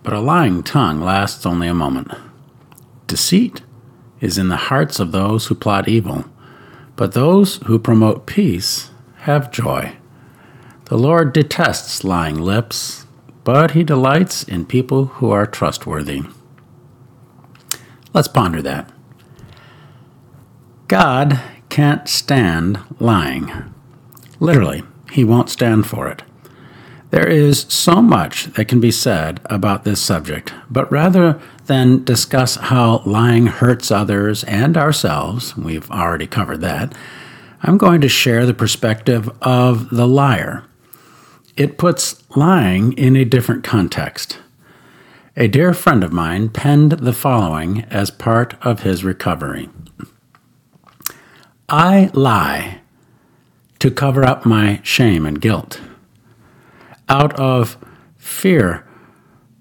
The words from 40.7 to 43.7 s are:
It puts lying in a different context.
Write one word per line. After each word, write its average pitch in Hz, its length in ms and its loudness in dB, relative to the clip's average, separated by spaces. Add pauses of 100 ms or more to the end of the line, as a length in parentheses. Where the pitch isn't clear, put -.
It 143 220 -2
puts - 480 -2 (100)
lying 123 600 2
in 131 200 4
a 131 120 4
different 120 360 0
context. - 760 -4 (960)